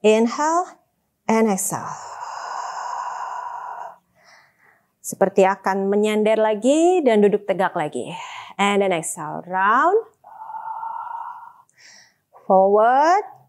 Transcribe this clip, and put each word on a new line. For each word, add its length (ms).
Inhale 640
and 160
exhale. 480
Seperti 480
akan 400
menyender 560
lagi 640
dan 160
duduk 240
tegak 320
lagi. 320
And 240
then 80
exhale, 560
round. 480
Forward. 720